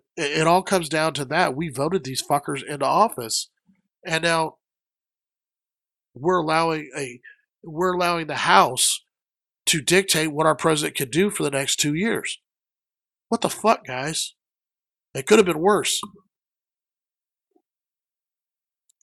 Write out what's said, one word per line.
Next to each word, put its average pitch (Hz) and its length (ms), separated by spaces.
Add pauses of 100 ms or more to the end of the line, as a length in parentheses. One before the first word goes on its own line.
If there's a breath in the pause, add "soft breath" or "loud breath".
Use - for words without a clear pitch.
(140)
It, 156 260
it 156 60
all 175 160
comes 175 280
down 156 240
to 147 100
that. 151 320
We 160 140
voted 147 340
these 131 180
fuckers 143 400
into 139 220
office, 135 640 (560)
and 160 180
now 165 340 (1600)
we're 170 280
allowing 156 520
a, 127 260 (440 soft breath)
we're 175 300
allowing 175 320
the 151 100
House 160 680 (640)
to 165 160
dictate 165 520
what 156 140
our 156 80
president 156 440
could 135 120
do 185 200
for 160 140
the 147 60
next 139 260
two 147 180
years. 202 460 (920)
What 226 100
the - 80
fuck, - 380
guys? 135 480 (800)
It 135 120
could 214 120
have 208 80
been 165 120
worse. 180 400 (3000)